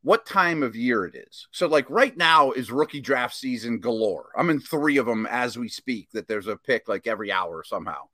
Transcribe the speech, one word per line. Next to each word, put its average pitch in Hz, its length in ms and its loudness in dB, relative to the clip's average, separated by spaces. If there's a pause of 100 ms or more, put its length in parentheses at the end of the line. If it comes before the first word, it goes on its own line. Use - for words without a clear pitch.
what 202 240 2
time 170 380 2
of 113 120 -4
year 117 300 2
it 80 100 -12
is. - 360 -20
So, - 160 0
like, 151 220 2
right 233 260 2
now 160 360 6
is 117 200 -6
rookie 147 280 -2
draft 123 360 0
season 117 440 -4
galore. 110 560 -2
I'm 156 140 2
in 151 100 2
three 147 380 0
of 120 100 2
'em 110 200 0
as 123 300 -4
we 120 120 -8
speak, - 420 -10
that 107 160 -8
there's 104 200 -4
a 104 100 -6
pick, - 320 -2
like, 101 180 -4
every 104 240 -4
hour 85 320 -4
somehow. 85 500 -8